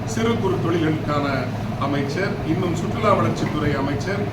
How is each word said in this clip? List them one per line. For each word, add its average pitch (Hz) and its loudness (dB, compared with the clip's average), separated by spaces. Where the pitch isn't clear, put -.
சிறு 233 0
குறு 190 2
தொழில்களுக்கான 156 0
அமைச்சர், 143 0
இன்னும் 160 0
சுற்றுலா 208 2
வளர்ச்சித்துறை 151 0
அமைச்சர் 143 0